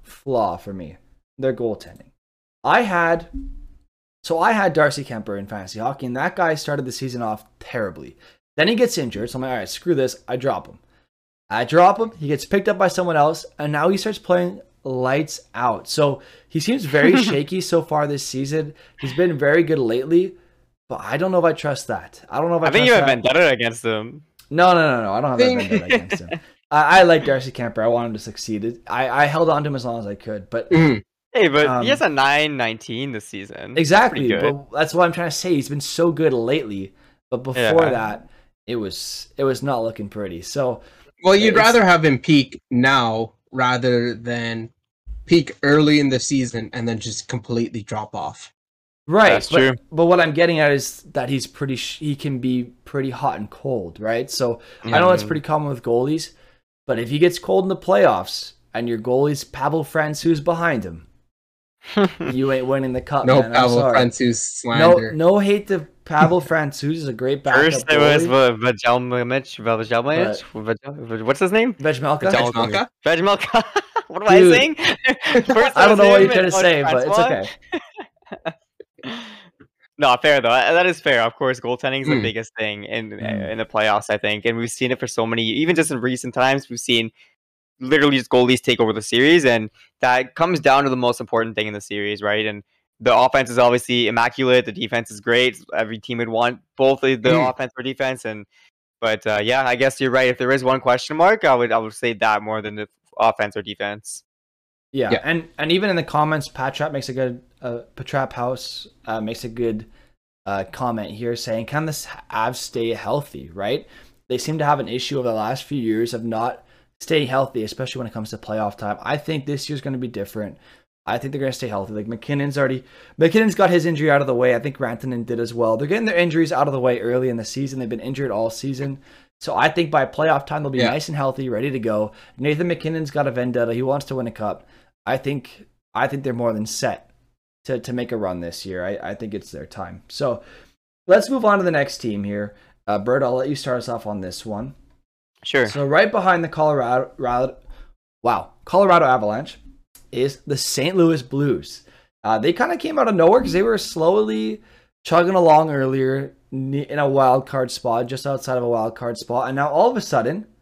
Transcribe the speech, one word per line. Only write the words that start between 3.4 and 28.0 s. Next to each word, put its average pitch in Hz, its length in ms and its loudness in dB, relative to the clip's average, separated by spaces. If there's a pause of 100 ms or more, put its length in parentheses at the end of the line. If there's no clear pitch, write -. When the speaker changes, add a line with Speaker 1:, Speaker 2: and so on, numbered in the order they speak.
Speaker 1:
so 165 140 -2
I 202 140 2
had 196 200 2
Darcy 143 320 2
Kuemper 107 340 -8
in 98 80 -10
fantasy 101 320 -12
hockey, 131 280 -6
and 123 100 -6
that 165 200 -4
guy 165 180 0
started 143 300 -6
the 127 80 -10
season 123 300 -10
off 107 220 -6 (160)
terribly. 87 560 -10 (400)
Then 160 120 2
he 233 60 2
gets 240 240 2
injured, 120 320 -6
so - 60 -10
I'm 127 60 -6
like, 131 100 -6
"All 127 60 -4
right, 95 100 -8
screw - 260 -2
this." 131 320 -2
I 123 100 -4
drop 123 300 -4
him. - 120 -20 (680)
I 107 160 -2
drop 185 340 6
him. 226 200 -4
He 151 100 -6
gets 143 160 -2
picked 196 240 0
up 202 80 0
by 190 120 2
someone 175 280 0
else, 151 300 2 (120)
and 147 140 -4
now 151 160 0
he 196 80 2
starts 202 220 -6
playing 180 420 -2 (240)
lights 131 560 -2 (140)
out. - 340 -2
So 143 320 -2 (280)
he 160 120 -4
seems 226 240 -2
very 151 320 4
Speaker 2:
<laughs> 262 60 4
Speaker 1:
shaky 180 380 -2
so 170 220 0
far 151 240 -2
this 143 200 -6
season. 147 480 -6 (260)
He's 127 140 -8
been 170 240 2
very 147 240 4
good 156 160 0
lately, 139 560 2 (540)
but - 120 -8
I 117 160 -6
don't 185 140 -2
know 185 80 2
if 170 60 4
I 165 80 4
trust 147 340 -6
that. - 420 -10
I 135 120 -4
don't 170 100 -2
know 170 60 2
if 160 80 0
I - 20 2
Speaker 2:
I - 40 2
think 247 160 4
Speaker 1:
trust - 20 6
Speaker 2:
you 240 60 6
have 165 120 4 (160)
Speaker 1:
that. - 0 - (100)
Speaker 2:
vendetta 165 200 4
against 117 320 -2
him. 113 400 -4 (260)
Speaker 1:
No, 180 240 6
no, 156 220 4
no, 113 80 -2
no. 98 80 -2
I 110 80 0
don't 139 100 0
have 127 100 2
a 247 40 6
Speaker 3:
Think 254 180 2
Speaker 1:
vendetta 196 220 -2 (100)
against 196 260 -2
him. 165 200 -12 (300)
I, 151 300 6
I - 40 10
like 165 200 6
Darcy 131 280 -2
Kuemper. 117 300 -4
I 110 40 2
want 120 220 0